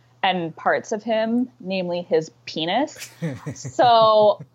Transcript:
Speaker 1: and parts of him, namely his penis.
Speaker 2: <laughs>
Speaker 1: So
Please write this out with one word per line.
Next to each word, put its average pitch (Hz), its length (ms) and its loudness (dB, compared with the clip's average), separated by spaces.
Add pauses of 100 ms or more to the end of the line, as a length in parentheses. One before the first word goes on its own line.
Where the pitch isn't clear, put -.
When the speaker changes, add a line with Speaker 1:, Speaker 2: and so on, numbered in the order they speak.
(220)
Speaker 1:
and 175 340 -2
parts - 360 -4
of 214 100 -6
him, 226 460 -2 (120)
namely 180 420 -6
his 160 280 -2 (140)
penis. 196 720 -6
Speaker 2:
<laughs> 143 400 -10
Speaker 1:
So 220 840 4 (140)